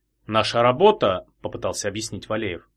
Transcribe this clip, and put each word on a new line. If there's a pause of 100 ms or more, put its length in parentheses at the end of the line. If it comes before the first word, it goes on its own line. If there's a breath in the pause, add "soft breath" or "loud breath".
(260)
"Наша
работа", (160)
попытался
объяснить
Валеев.